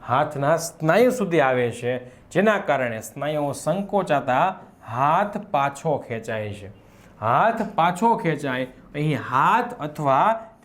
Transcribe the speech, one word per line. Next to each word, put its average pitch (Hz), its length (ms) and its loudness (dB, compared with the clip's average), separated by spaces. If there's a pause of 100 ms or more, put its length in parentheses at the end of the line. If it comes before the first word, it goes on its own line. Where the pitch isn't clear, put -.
હાથના 139 560 0
સ્નાયુ 170 540 2
સુધી 170 300 0
આવે 127 300 2
છે, 120 220 -4 (380)
જેના 202 300 2
કારણે 123 400 -2
સ્નાયુઓ 143 540 -4
સંકોચાતા 165 920 0 (400)
હાથ 123 500 0 (140)
પાછો 143 480 0
ખેંચાય 110 540 -6
છે. 95 180 -14 (480)
હાથ 180 420 2 (140)
પાછો 175 420 2
ખેંચાય, 135 500 -2 (280)
અહીં 147 340 -2
હાથ 160 500 2
અથવા 151 480 2 (380)